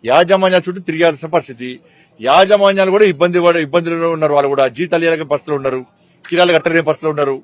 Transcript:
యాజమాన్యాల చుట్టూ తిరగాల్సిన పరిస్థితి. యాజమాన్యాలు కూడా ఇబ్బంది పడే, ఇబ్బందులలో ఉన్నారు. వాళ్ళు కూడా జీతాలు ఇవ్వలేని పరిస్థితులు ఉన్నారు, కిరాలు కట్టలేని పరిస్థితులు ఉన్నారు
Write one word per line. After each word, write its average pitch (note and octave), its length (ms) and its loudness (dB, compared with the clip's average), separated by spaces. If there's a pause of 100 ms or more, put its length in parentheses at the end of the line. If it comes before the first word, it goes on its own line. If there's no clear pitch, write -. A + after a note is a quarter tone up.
యాజమాన్యాల F3+ 640 2
చుట్టూ F3+ 120 -10
తిరగాల్సిన D#3+ 540 -2
పరిస్థితి. B2+ 440 -6 (420)
యాజమాన్యాలు G3 720 2
కూడా G#3 220 4
ఇబ్బంది F3 320 0
పడే, E3+ 220 2
ఇబ్బందులలో E3 480 -2
ఉన్నారు. D3+ 180 -2
వాళ్ళు C#3+ 200 2
కూడా C3+ 140 2 (100)
జీతాలు E3 280 -2
ఇవ్వలేని D#3+ 280 -2
పరిస్థితులు D3 220 -6
ఉన్నారు, C3 300 -6 (440)
కిరాలు F3 240 2
కట్టలేని E3 360 0
పరిస్థితులు D#3 240 -4
ఉన్నారు C#3+ 300 -2